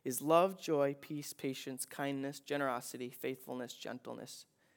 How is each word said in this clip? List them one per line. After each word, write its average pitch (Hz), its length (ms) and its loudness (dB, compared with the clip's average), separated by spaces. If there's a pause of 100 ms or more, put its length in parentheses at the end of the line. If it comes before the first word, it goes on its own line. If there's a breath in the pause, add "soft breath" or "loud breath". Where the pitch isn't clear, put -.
is 127 180 -2
love, 170 380 6
joy, 143 400 4
peace, 147 320 -8
patience, 135 540 -4
kindness, 139 560 -4
generosity, 127 680 -2
faithfulness, 131 640 -6
gentleness, - 760 -10 (320)